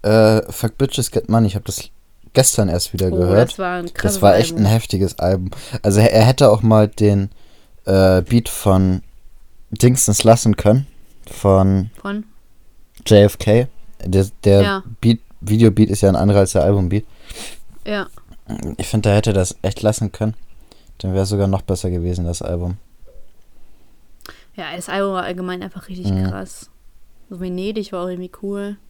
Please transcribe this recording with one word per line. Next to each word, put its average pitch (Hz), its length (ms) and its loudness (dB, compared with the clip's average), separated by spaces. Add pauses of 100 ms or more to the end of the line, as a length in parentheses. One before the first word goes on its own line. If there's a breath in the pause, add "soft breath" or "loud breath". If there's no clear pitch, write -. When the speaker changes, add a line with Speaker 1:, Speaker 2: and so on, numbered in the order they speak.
Speaker 1:
äh, 110 380 4 (100)
Fuck - 280 -6
Bitches 131 340 -2
Get - 160 -4
Money, 110 200 2
ich 95 80 -4
hab 98 80 -8
das - 260 -10 (420)
gestern 110 360 2
erst 87 240 -4
wieder 92 200 -2
Speaker 2:
Oh, 90 40 -2
Speaker 1:
gehört. 92 340 2
Speaker 2:
das - 80 -14
war 180 200 -6
ein 175 60 -10
Speaker 1:
Das 175 100 -12
Speaker 2:
krasses - 280 -4
Speaker 1:
war - 140 6
echt - 160 0
Speaker 2:
Album. 110 140 0
Speaker 1:
ein 104 40 4
heftiges 104 500 -2
Album. 92 300 -2 (320 loud breath)
Also 101 180 2
er, 110 120 4
er 110 120 6
hätte 127 260 4
auch 107 120 2
mal 110 260 4
den, 101 420 0 (560 soft breath)
äh, 95 360 4
Beat 117 260 0
von 95 540 0 (680)
Dingsens 120 540 2
lassen 110 320 4
können. 123 300 2 (440)
Von 95 600 2 (100)
Speaker 2:
Von? 208 240 -10 (840)
Speaker 1:
J 110 180 6
F 104 140 0
K. 117 280 0 (380)
Der, 95 220 0 (180)
der 98 180 6
Speaker 2:
Ja. 98 200 -2 (180)
Speaker 1:
Beat, 117 200 2 (200)
Videobeat 107 500 4
ist 98 100 -2
ja 98 80 4
ein 95 80 2
anderer 101 240 4
als 95 120 2
der 80 120 2
Albumbeat. 98 400 0 (840 loud breath)
Speaker 2:
Ja. 208 220 -8 (680)
Speaker 1:
Ich - 100 -8
find, 107 180 -2
da 104 80 4
hätte 104 180 2
das 95 300 0
echt - 200 -4
lassen 107 300 -2
können. 107 220 -4 (640 soft breath)
Dann 95 160 -6
wär 95 120 0
sogar 101 200 0
noch 98 160 -2
besser - 280 -4
gewesen, 90 340 -4
das 87 180 -6
Album. 87 340 -6 (1800 loud breath)
Speaker 2:
Ja, 160 200 -12
das 175 120 -14
Album 196 260 -4
war 185 100 -6
allgemein 180 380 -10
einfach 185 260 -16
richtig 185 220 -8
Speaker 1:
Mhm. 190 180 -2
Speaker 2:
krass. - 420 -12 (600)
So 185 100 -14
Venedig 190 520 -8
war 180 120 -8
auch 185 40 -8
irgendwie 180 220 -12 (120)
cool. 202 340 -10 (140)